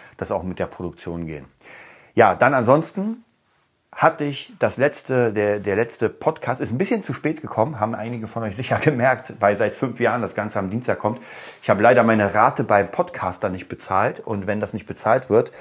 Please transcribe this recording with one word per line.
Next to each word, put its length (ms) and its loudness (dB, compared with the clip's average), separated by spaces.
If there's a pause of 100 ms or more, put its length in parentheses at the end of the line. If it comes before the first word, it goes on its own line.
(180)
das 120 -8
auch 140 -2
mit 160 -8
der 80 -2
Produktion 580 -10
gehen. 200 -12 (680)
Ja, 200 8
dann 180 4
ansonsten 720 0 (680)
hatte 300 2
ich 340 -8
das 200 0
letzte, 560 0
der, 260 0
der 160 -2
letzte 320 -2
Podcast, 540 -2
ist 100 -6
ein 60 -4
bisschen 240 0
zu 100 -8
spät 300 -4
gekommen, 400 -2
haben 120 -2
einige 360 -8
von 120 -8
euch 140 -6
sicher 240 -2
<laughs> 20 -4
gemerkt, 600 2
weil 160 4
seit 180 0
fünf 240 -4
Jahren 220 2
das 120 -6
Ganze 260 -4
am 100 -4
Dienstag 280 -4
kommt. 220 -2 (420)
Ich 80 -8
habe 120 4
leider 220 6
meine 300 4
Rate 300 2
beim 240 4
Podcaster 600 -4
nicht 180 -8
bezahlt 540 -2
und 260 -6
wenn 140 -2
das 100 -6
nicht 140 -10
bezahlt 440 0
wird, 320 2